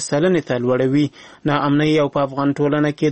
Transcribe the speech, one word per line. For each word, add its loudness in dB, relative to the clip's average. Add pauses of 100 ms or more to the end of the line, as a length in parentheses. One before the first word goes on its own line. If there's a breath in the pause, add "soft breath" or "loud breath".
سلنې 0
ته -2
لوړوي. 2 (380 loud breath)
ناامنۍ 0
او 2
په -4
افغان -2
ټولنه 0
کې -2